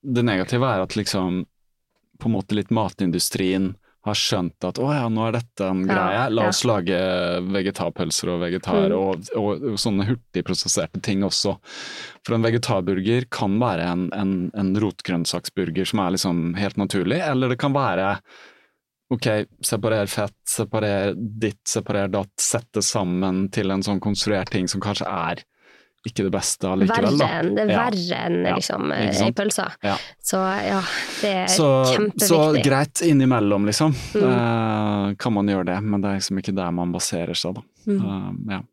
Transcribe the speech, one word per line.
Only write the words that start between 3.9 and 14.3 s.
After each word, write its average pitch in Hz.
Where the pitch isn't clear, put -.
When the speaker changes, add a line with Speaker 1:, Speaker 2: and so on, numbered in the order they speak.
Speaker 1:
har 104
skjønt 92
at, 92
«Å 139
ja, 131
nå 110
er 113
dette 120
en 95
Speaker 2:
Ja, 98
Speaker 1:
greie, 98
la 110
Speaker 2:
ja. -
Speaker 1:
oss -
lage 98
vegetarpølser 90
og 87
vegetar-, 92
Speaker 2:
Mm. 90
Speaker 1:
og, 95
og, 101
og 113
sånne 101
hurtigprosesserte 92
ting 98
også.» 98
For 117
en 113
vegetarburger 110
kan 101
være 98
en, 87
en, 95